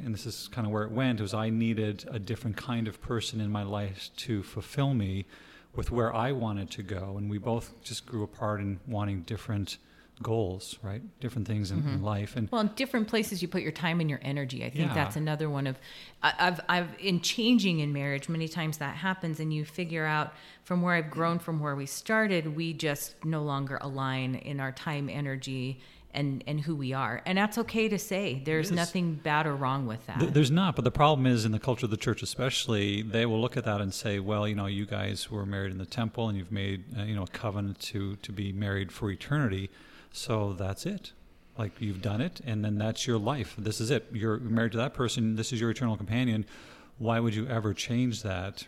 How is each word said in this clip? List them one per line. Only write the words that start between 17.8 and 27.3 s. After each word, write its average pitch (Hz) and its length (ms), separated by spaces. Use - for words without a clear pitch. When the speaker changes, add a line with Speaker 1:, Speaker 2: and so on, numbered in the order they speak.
Speaker 2:
in 147 120
marriage, 139 360
many 165 180
times 156 320
that 143 180
happens, 175 440
and 156 120
you 151 120
figure 165 400
out 151 300
from 180 200
where 175 120
I've 160 160
grown, 165 300
from 165 180
where 147 160
we 139 120
started, 185 680
we 165 200
just - 500
no 156 180
longer 139 380
align 131 560
in 139 240
our 135 100
time, 143 380
energy, 135 720
and, 139 320
and 151 140
who 156 160
we 131 160
are. 123 320
And 185 140